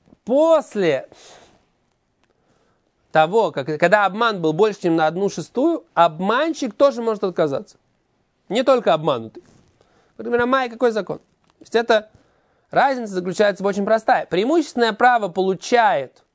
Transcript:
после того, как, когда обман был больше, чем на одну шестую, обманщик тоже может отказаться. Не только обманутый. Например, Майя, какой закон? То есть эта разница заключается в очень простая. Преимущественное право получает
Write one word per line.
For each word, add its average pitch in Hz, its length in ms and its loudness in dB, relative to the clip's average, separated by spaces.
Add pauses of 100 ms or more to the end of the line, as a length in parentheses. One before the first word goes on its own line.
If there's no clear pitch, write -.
(240)
после 233 840 0 (2000)
того, 170 380 2
как, 131 160 -6 (140)
когда 202 240 4
обман 202 380 -2
был 156 100 0
больше, 202 300 0
чем 170 120 2
на 160 120 2
одну 180 240 -2
шестую, 285 540 -4 (100)
обманщик 208 800 0
тоже 269 260 0
может 220 240 -4
отказаться. 165 540 -4 (720)
Не 233 120 0
только 240 300 2
обманутый. 143 500 -4 (760)
Например, 240 260 -2
Майя, 254 240 -2
какой 233 220 -2
закон? 214 280 -6
То - 440 -20
есть - 120 -16
эта 226 360 0 (600)
разница 233 440 0
заключается 185 500 -2
в - 20 0
очень 202 200 -2
простая. 220 400 0
Преимущественное 233 640 0
право 233 360 2
получает 190 960 0 (120)